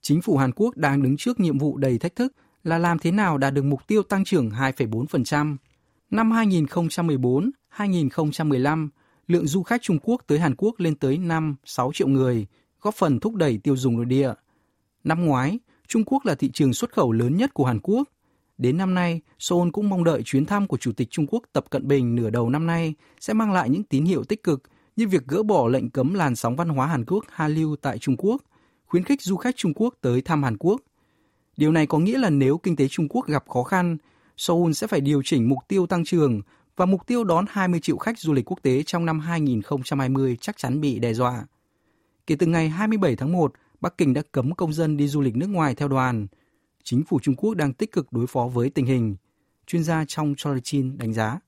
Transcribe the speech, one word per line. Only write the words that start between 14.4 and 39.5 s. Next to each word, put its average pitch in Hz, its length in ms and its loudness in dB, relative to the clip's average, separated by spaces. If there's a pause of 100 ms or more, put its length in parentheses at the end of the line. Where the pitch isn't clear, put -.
Năm 170 220 0
ngoái, 147 340 0 (280)
Trung 226 180 0
Quốc 269 200 -2
là 165 100 0
thị 131 180 -2
trường 135 200 2
xuất - 200 -4
khẩu 135 180 2
lớn 120 260 2
nhất 254 160 0
của 139 120 0
Hàn 120 180 0
Quốc. 233 200 0 (540)
Đến 127 200 0
năm 185 160 0
nay, 175 280 0 (180)
Seoul 175 300 0
cũng 208 200 -2
mong 180 140 0
đợi 160 220 2
chuyến 135 200 0
thăm 202 220 0
của 139 100 -4
Chủ 120 140 -4
tịch 113 200 -4
Trung 147 160 -2
Quốc 233 160 -4 (100)
Tập 143 160 0
Cận 135 180 -4
Bình 127 280 2
nửa 113 140 0
đầu 117 200 0
năm 156 180 0
nay 165 280 -2 (240)
sẽ - 140 -6
mang 220 180 2
lại 175 180 0
những 180 140 0
tín 143 220 0
hiệu 175 180 0
tích - 200 -6
cực 147 200 0 (320)
như 220 120 0
việc 156 200 0
gỡ 175 160 0
bỏ 175 240 2
lệnh 127 220 0
cấm 135 240 0
làn 151 220 0
sóng 120 200 -2
văn 170 140 -2
hóa 135 180 0
Hàn 139 180 -2
Quốc 196 240 -2
Hallyu 156 460 -2
tại 123 220 -6
Trung 131 200 0
Quốc, 226 240 0 (440)
khuyến 180 180 0
khích 277 180 0
du 185 140 -2
khách - 220 -4
Trung 170 180 0
Quốc 233 260 0
tới 127 200 0
thăm 151 220 0
Hàn 117 140 -2
Quốc. 208 240 0 (760)
Điều 151 140 4
này 156 160 4
có 151 120 2
nghĩa 214 180 2
là 240 120 0
nếu 139 280 4
kinh 170 180 -2
tế 139 120 2
Trung 151 220 -2
Quốc 247 180 -4
gặp 147 220 -4
khó 123 140 -2
khăn, 175 340 0 (400)
Seoul 170 340 2
sẽ 214 160 -2
phải 175 140 0
điều 139 240 2
chỉnh 123 240 2
mục 135 180 2
tiêu 185 200 0
tăng 175 180 -2
trưởng 135 360 2 (340)
và 180 100 0
mục 185 220 0
tiêu 240 160 0
đón 175 260 2
hai 190 180 0
mươi 175 120 0
triệu 143 180 -2
khách - 220 -6
du 156 140 -2
lịch 131 180 0
quốc 185 100 -6
tế 135 220 2
trong 170 220 -2
năm 160 140 0
hai 160 220 -2
nghìn 123 200 0